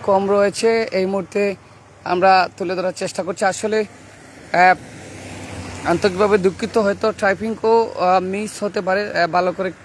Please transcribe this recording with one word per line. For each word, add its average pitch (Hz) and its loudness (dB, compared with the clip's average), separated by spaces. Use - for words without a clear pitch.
কম 196 2
রয়েছে। 202 2
এই 190 0
মুহূর্তে 196 -2
আমরা 180 4
তুলে 185 -4
ধরার 180 -2
চেষ্টা 185 -6
করছি। 185 -4
আসলে, 214 0
আহ, 180 6
আন্তরিকভাবে 190 2
দুঃখিত, 190 0
হয়তো 202 0
ট্রাফিকও, 214 0
আহ, 180 2
মিস 196 -4
হতে 208 -2
পারে, 190 -2
আহ, 170 0
ভালো 180 2
করে 185 -6